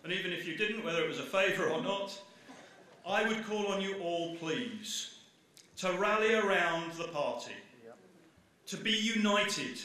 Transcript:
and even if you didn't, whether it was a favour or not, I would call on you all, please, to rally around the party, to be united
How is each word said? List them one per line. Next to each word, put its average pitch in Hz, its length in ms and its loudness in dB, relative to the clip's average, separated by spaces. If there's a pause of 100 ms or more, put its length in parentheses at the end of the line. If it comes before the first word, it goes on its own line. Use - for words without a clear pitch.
and 165 80 -4
even 185 200 -2
if 160 140 -6
you 160 100 -6
didn't, 214 280 0
whether 165 180 2
it 156 60 2
was 143 120 -4
a - 20 -6
favour 190 460 2
or 160 120 2
not, 196 400 -2 (840)
I 214 200 4
would 220 200 0
call 208 220 0
on 196 120 2
you 196 220 -2
all, 170 340 -2
please, 214 760 -4 (640)
to 185 140 0
rally 214 420 4
around 170 580 2
the 165 160 -6
party, - 460 -4 (1120)
to 196 100 -8
be 208 160 -2
united 208 920 2